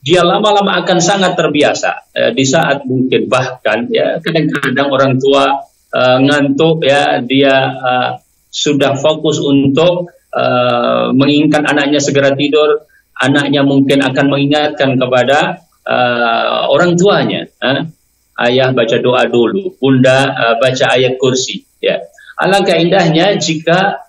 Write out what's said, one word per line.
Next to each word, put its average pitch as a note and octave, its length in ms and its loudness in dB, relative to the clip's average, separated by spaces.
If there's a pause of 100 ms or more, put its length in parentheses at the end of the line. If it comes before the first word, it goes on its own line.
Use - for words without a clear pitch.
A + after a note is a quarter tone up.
Dia F3 240 2
lama-lama G3 560 0
akan F3+ 160 0
sangat F#3+ 400 0
terbiasa, C#3+ 720 -2
eh, A#2+ 240 -2
di B2+ 80 -2
saat C#3 480 0
mungkin B2+ 400 -2
bahkan, A2 640 -4
ya, - 240 -2
kadang-kadang C#3 720 -2
orang C3 320 2
tua, C#3 400 2 (320)
eh, B2+ 320 2
ngantuk, D3 560 2
ya, C#3+ 400 0
dia, C3+ 340 2 (140)
eh, B2+ 400 -2 (400)
sudah C#3 480 -2
fokus D3+ 480 -2
untuk, D3 640 2 (240)
eh, B2 800 0
menginginkan D3 560 2
anaknya C#3+ 320 0
segera C#3 320 0
tidur, D3 480 0 (320)
anaknya C#3 480 0
mungkin C#3 400 2
akan C3+ 240 0
mengingatkan C#3+ 720 0
kepada, C3 640 0 (240)
eh, A#2 800 -2
orang E3+ 320 2
tuanya, D3 480 0
eh, C3 340 -4 (600)
"Ayah B2+ 320 0
baca A#2+ 240 0
doa B2 320 0
dulu, G#2 480 -2
bunda, C3 560 2
eh, A#2 240 0
baca B2+ 400 0
ayat C3 240 0
kursi," B2+ 400 -2 (160)
ya. - 240 -2 (360)
Alangkah F3+ 400 0
indahnya E3+ 640 2
jika E3+ 560 -2 (120)